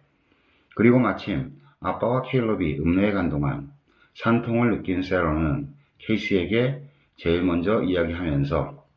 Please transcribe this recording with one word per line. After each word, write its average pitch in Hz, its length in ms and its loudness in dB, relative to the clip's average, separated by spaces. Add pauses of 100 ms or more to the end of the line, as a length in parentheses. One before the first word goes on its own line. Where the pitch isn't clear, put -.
(760)
그리고 120 240 6
마침 95 540 -2 (260)
아빠와 113 440 -2
캘럽이 98 560 -2
읍내에 90 320 2
간 92 180 -2
동안 71 420 -4 (440)
산통을 117 560 0
느낀 90 320 -2
세러는 78 680 0 (300)
케이스에게 110 800 0 (360)
제일 85 260 0
먼저 90 400 0
이야기하면서 82 1040 -2 (120)